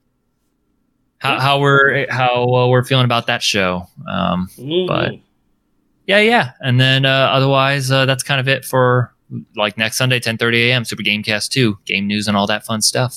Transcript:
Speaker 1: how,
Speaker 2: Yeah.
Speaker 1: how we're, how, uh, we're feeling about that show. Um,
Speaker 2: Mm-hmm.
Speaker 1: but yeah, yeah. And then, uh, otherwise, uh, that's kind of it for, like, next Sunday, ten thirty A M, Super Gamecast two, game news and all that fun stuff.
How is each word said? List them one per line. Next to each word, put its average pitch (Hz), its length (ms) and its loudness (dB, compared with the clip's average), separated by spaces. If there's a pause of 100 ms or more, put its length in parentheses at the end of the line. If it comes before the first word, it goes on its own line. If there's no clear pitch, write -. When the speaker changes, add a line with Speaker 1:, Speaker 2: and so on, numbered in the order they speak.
(1200)
Speaker 1:
how, 131 160 -4
Speaker 2:
Yeah. 107 80 -4
Speaker 1:
how 139 180 2
we're, 139 500 4
how, 123 420 0
uh, 123 140 4
we're 127 160 4
feeling 127 220 2
about 120 240 0
that 120 160 -2
show. 90 420 -2 (220)
Um, 92 400 -2 (100)
Speaker 2:
Mm-hmm. 165 300 -4
Speaker 1:
but 50 240 -2 (960)
yeah, 196 100 2
yeah. 214 320 2 (100)
And 127 200 2
then, 131 260 2
uh, 135 260 2
otherwise, 135 600 0
uh, 135 120 2
that's 131 200 -2
kind 139 160 -2
of 127 80 -4
it 131 160 -2
for, 123 480 0 (440)
like, 107 200 -2
next 110 200 -2
Sunday, 127 240 0
ten 113 180 -4
thirty 117 320 2
A 127 40 2
M, 123 100 -2
Super 110 180 -8
Gamecast 107 460 -4
two, 113 360 0
game 98 220 -4
news 104 220 -4
and 104 80 0
all 101 100 2
that 107 180 -4
fun 110 160 -6
stuff. 120 360 -2